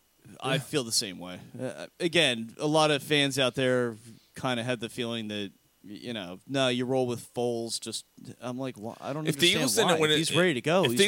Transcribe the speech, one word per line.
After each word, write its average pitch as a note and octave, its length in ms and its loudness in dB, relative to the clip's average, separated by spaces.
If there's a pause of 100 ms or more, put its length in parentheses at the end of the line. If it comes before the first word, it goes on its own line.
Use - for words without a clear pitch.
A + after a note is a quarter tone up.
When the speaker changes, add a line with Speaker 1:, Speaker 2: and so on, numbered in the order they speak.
(400)
Speaker 1:
I C3 140 0
Speaker 2:
Yeah. C3+ 60 0
Speaker 1:
feel C3+ 240 -2
the A2 80 -6
same F#2 260 -2
way. F2+ 200 -12 (220)
Uh, F2 260 -8 (120)
again, C3+ 600 0
a D3+ 80 -2
lot D#3 260 6
of C3+ 100 0
fans C#3+ 380 2
out B2+ 160 2
there B2 400 2 (400)
kinda B2 260 -2
had B2 180 -2
the A2+ 80 -6
feeling A#2 400 -4
that, G#2 220 -4 (340)
you G#2 280 -12
know, F#2 260 -8 (100)
no, C3 200 2
you B2 160 2
roll C3 240 2
with B2 260 -6
Foles. A#2 460 -2
Just, - 240 -10 (360)
I'm B2 180 -8
like, C3 200 -8
"Wha-?" G#2+ 220 -10
I A2 120 -6
don't D#3 140 -4
Speaker 2:
If D#3 120 2
the F3 160 6
Speaker 1:
understand - 60 0
Speaker 2:
Eagles G#2 160 0
didn't G#3+ 120 4
Speaker 1:
why. F3 120 4
Speaker 2:
win D#3 120 4
Speaker 1:
If - 20 4
Speaker 2:
it, D3+ 40 4
Speaker 1:
he's D3+ 180 0
ready F3 180 4
to A#2 60 -2
go, E3+ 240 4
Speaker 2:
if B2 80 4
Speaker 1:
he's B2 80 -2
Speaker 2:
the G3+ 80 8